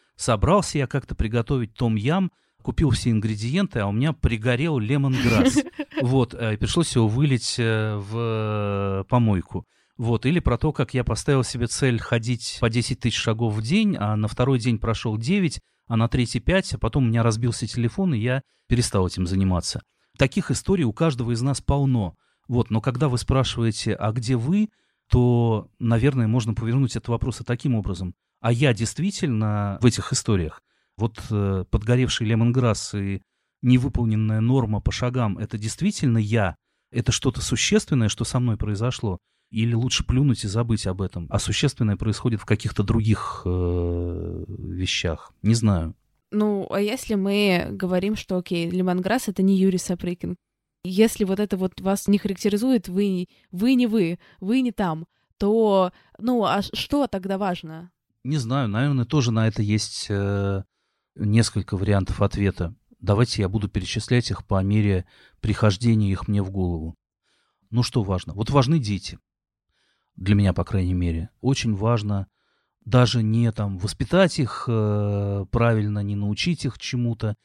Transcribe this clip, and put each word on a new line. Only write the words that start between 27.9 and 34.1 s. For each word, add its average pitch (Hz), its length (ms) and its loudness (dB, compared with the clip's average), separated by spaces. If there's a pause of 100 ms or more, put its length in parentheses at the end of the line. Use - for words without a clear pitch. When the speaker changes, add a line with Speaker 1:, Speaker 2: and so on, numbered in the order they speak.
Speaker 1:
А 113 100 0
я 123 240 4
действительно 107 1040 -2
в 123 60 6
этих - 260 2
историях? 92 480 -2 (360)
Вот, 113 340 -4
э, 98 400 0
подгоревший 120 560 0
лемонграсс 117 680 2
и 98 280 -4 (400)
невыполненная 113 800 2